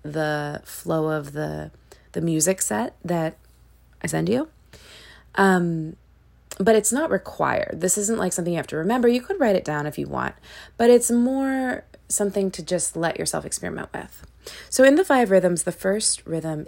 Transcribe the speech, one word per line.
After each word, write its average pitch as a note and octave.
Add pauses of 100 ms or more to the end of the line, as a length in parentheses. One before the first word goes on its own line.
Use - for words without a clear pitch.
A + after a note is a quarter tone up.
the D3+
flow D#3+
of D3
the, D3+ (420)
the E3
music E3
set G#3+
that E3+ (680)
I -
send D#3+
you. C4 (840)
Um, F3 (640)
but A3
it's G#3+
not D4+
required. -
This F#3
isn't, A3
like, F#3
something F3
you E3
have C#3+
to -
remember. A#3
You A#3+
could G4
write A3+
it -
down D3
if D3+
you C#3+
want, C2 (440)
but A#3
it's A#3+
more C4 (240)
something G3+
to F3+
just E3+
let E3
yourself D#3
experiment -
with. - (440)
So -
in C4+
the F4+
five B3
rhythms, F3+
the F3
first -
rhythm D#3